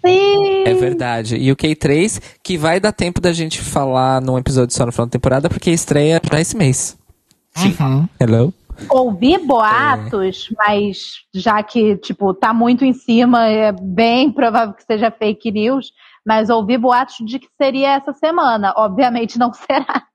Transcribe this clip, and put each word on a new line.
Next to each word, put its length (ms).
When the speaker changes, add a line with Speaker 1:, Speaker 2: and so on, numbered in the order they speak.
Speaker 1:
Sim! 580
Speaker 2:
É 100
verdade. 760
U 60
K 180
três, 460
que 140
vai 220
dar 140
tempo 280
da 120
gente 280
falar 600
num 180
episódio 380
só 100
no 60
final 140
da 40
temporada, 380
porque 240
estreia 480
já 100
esse 160
mês. 400
Speaker 3:
Sim. 240
Speaker 4:
Uhum. 280
Speaker 2:
Hello? 340
Speaker 1:
Ouvi 460
Speaker 2:
É. 60
Speaker 1:
boatos, 1160
mas 580
já 300
que, 320
tipo, 360
tá 220
muito 300
em 80
cima, 560
é 240
bem 580
provável 420
que 120
seja 260
fake 400
news, 400
mas 240
ouvi 300
boatos 380
de 140
que 80
seria 360
essa 160
semana. 640
Obviamente 600
não 220
<laughs> 80
será. 380